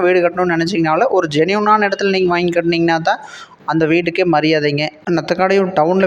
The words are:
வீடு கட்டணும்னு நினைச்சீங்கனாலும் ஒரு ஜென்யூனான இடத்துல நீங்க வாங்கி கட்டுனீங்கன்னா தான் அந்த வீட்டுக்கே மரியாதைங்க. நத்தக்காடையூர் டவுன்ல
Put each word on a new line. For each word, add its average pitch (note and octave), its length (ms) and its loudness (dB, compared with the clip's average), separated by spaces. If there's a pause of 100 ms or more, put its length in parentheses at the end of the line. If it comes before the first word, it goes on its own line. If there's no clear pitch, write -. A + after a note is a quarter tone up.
வீடு F#3 180 4
கட்டணும்னு F3 320 -2
நினைச்சீங்கனாலும் E3 640 0
ஒரு E3 180 0
ஜென்யூனான G#3 540 2
இடத்துல G3 280 -2
நீங்க F3+ 180 0
வாங்கி F3 200 0
கட்டுனீங்கன்னா E3+ 440 0 (100)
தான் A#3 120 -2 (480)
அந்த D#3+ 200 0
வீட்டுக்கே E3+ 420 0
மரியாதைங்க. D3 520 0 (320)
நத்தக்காடையூர் F#3 520 0 (100)
டவுன்ல F#3 280 2